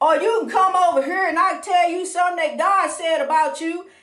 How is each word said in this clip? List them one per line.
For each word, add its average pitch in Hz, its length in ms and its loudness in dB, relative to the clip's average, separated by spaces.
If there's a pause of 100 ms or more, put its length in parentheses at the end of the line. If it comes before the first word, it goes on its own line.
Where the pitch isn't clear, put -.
Or 302 140 4
you 440 240 0
can 240 100 -4
come 381 260 2
over 339 280 2
here 359 240 -2
and 320 100 -2
I 381 220 0
tell 359 320 2
you 370 160 -6
something 349 300 -2
that 302 200 -2
God 359 320 2
said 320 320 -2
about 311 400 0
you 349 240 -8 (180)